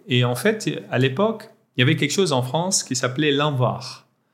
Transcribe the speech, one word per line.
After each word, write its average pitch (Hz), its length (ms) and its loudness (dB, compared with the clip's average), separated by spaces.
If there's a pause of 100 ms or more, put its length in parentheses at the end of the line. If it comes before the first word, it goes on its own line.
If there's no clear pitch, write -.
Et 123 180 2
en 123 100 0
fait, 214 560 -2
à - 80 0
l'époque, 196 520 0 (260)
il - 40 0
y - 20 6
avait 156 140 4
quelque 160 160 -2
chose 180 200 2
en 131 80 2
France 156 420 -2
qui - 140 -6
s'appelait 131 360 0
l'Anvar. 127 760 -2 (280)